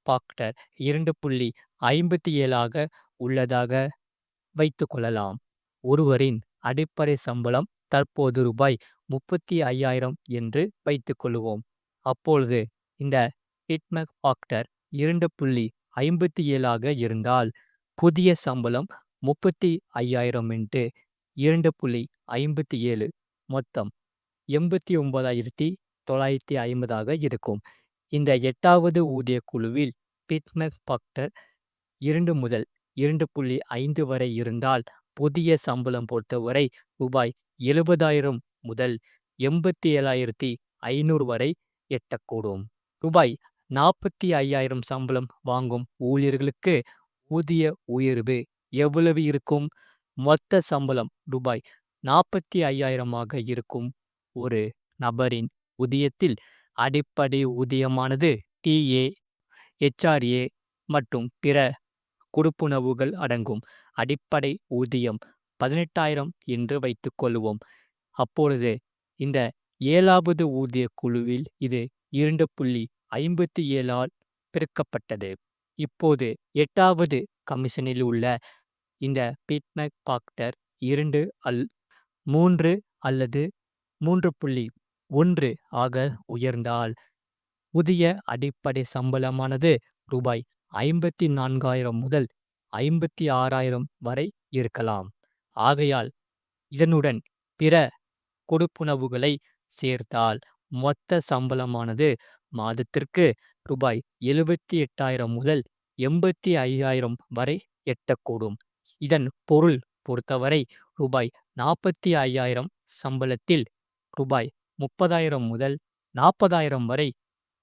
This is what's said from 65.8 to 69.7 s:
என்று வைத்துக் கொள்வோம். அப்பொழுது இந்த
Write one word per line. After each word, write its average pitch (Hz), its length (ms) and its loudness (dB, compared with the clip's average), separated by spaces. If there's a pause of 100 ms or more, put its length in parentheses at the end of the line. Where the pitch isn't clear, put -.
என்று 120 340 -2
வைத்துக் 127 380 -6
கொள்வோம். 110 420 -2 (580)
அப்பொழுது 127 540 0 (480)
இந்த 139 200 -2 (420)